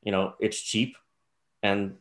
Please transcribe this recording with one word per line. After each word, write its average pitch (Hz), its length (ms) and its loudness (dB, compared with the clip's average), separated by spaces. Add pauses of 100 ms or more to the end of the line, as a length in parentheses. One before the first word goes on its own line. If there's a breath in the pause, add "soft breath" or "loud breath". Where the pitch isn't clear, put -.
You 101 120 -2
know, 95 260 0
it's 107 220 0
cheap, - 340 0 (680)
and, 98 400 0